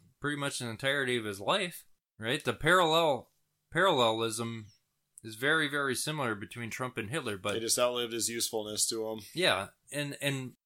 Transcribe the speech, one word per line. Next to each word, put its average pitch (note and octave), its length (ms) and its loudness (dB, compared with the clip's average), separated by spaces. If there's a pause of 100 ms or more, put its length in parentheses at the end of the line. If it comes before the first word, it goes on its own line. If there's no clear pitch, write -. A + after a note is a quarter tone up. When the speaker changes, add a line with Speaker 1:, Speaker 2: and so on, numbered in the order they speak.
(220)
Speaker 1:
pretty D3 160 -4
much C#3+ 220 -4
the A#2+ 100 -6
entirety B2+ 480 0
of A2 80 -4
his G2+ 160 -6
life, F3 420 -2 (340)
right? A#2 260 -2
The B2 100 0
parallel, D#3+ 760 4 (400)
parallelism A2+ 960 2 (560)
is A2 120 -12
very, D3 320 2
very C#3 280 -2
similar C#3+ 400 -2
between G#2+ 340 -10
Trump B2+ 280 -6
and G#2+ 120 -4
Hitler, B2 280 -4
but G2+ 160 -2
Speaker 2:
They A2 60 -2
just A2+ 200 2
outlived A#2+ 340 2
his A2 160 -2
usefulness G#2+ 580 -2
to A2+ 200 -2
him. A2 120 -6 (140)
Speaker 1:
Yeah, A#2+ 340 0 (240)
and, C#3+ 300 -6
and C3+ 320 -2 (120)